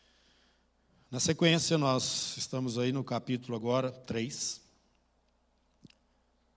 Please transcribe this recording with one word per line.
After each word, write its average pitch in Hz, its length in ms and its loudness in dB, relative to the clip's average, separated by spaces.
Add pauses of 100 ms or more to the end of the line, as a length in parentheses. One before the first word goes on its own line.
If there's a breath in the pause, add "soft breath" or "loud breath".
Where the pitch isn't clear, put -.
(1080 soft breath)
Na 127 120 -4
sequência, 160 560 4
nós 131 580 0
estamos 127 420 -4
aí 123 140 2
no 135 100 -2
capítulo 120 540 -4
agora 123 360 0
três. - 680 -6 (2000)